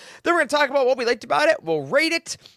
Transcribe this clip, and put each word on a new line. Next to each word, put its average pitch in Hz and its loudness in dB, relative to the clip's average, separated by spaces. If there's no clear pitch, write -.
Then 330 2
we're 339 2
gonna 285 0
talk 294 0
about 277 0
what 247 0
we 254 -4
liked 233 -2
about 294 0
it. - 0
We'll 160 -2
rate 285 0
it, 330 -6